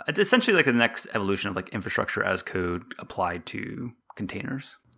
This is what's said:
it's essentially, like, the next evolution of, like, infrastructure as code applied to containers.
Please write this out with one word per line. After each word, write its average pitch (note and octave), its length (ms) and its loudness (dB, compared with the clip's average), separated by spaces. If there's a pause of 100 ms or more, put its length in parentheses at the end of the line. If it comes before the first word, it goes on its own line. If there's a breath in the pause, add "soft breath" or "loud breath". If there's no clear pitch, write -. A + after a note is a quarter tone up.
it's D#3+ 100 -2
essentially, G#3+ 400 6
like, D#3 80 6
the C3 80 6
next A#2 400 4
evolution G2 380 0
of, F#2 40 -6
like, F#2+ 140 -4
infrastructure - 540 -2
as F#2+ 180 0
code F2 420 -2 (140)
applied F2 500 -4
to - 440 -8 (240)
containers. - 640 -8 (200)